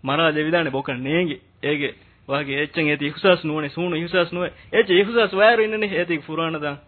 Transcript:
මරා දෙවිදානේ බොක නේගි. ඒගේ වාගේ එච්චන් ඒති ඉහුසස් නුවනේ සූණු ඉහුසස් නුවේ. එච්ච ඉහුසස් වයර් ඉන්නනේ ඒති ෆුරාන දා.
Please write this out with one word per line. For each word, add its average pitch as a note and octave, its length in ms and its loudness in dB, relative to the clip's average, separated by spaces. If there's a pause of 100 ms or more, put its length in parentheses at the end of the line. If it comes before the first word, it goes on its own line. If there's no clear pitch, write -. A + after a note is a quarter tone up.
මරා D3+ 280 2
දෙවිදානේ D#3 380 0
බොක C3+ 200 -4
නේගි. C#3 500 -2 (200)
ඒගේ C#3+ 340 -2 (300)
වාගේ C#3 380 -4
එච්චන් D3+ 260 -2
ඒති D3 180 0
ඉහුසස් E3+ 380 2
නුවනේ D3+ 240 -4
සූණු E3+ 280 -4
ඉහුසස් E3+ 360 -2
නුවේ. F3 200 -4 (160)
එච්ච G#3+ 220 2
ඉහුසස් G3+ 420 4
වයර් G#3+ 280 6
ඉන්නනේ G#3+ 320 -2
ඒති E3+ 260 -2
ෆුරාන D#3+ 380 -4
දා. D3 200 -6 (120)